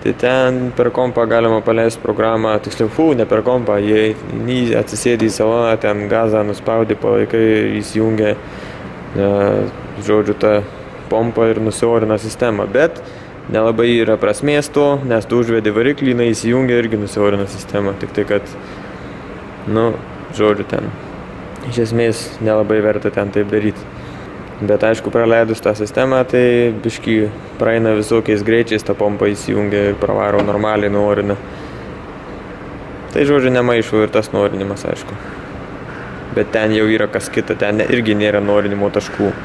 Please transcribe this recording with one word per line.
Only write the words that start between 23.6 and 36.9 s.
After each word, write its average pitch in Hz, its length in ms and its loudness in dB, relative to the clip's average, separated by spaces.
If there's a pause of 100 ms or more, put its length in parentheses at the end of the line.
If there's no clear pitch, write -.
Bet 104 240 2
aišku, 110 240 2
praleidus 113 560 2
tą - 80 2
sistemą, 113 460 0 (100)
tai 120 460 4 (100)
biškį 117 300 -2 (480)
praeina 113 340 4
visokiais 107 480 2
greičiais, 113 400 2
ta - 80 -4
pompa 104 400 0
įsijungia 104 640 0
ir - 80 -2
pravaro 104 420 2
normaliai, 104 480 0
nuorina. 101 460 2 (1800)
Tai, 147 100 2
žodžiu, 139 320 4
nemaišo 117 480 2
ir 107 80 0
tas 110 240 0
norinimas, 101 480 -2
aišku. - 320 -6 (1200)
Bet 104 160 0
ten 110 240 2
jau 107 160 2